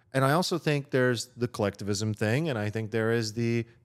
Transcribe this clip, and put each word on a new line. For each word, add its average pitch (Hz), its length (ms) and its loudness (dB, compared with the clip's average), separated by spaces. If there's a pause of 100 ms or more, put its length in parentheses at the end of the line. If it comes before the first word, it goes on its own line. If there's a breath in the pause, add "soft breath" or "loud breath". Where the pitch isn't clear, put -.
(120 soft breath)
And 135 120 2
I 135 80 4
also 180 260 0
think 143 320 -2
there's 127 360 2 (100)
the 117 120 -2
collectivism 104 680 -2
thing, 120 360 0
and 117 80 -2
I 104 120 -2
think 110 200 -6
there 113 220 0
is 110 220 -2
the 117 320 -2 (180 soft breath)